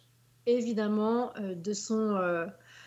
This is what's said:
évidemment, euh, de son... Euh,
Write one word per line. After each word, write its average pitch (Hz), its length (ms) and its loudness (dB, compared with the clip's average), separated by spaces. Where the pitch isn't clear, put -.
évidemment, 226 920 2
euh, 196 160 -6
de 175 180 -6
son... 220 420 0
Euh, 175 300 2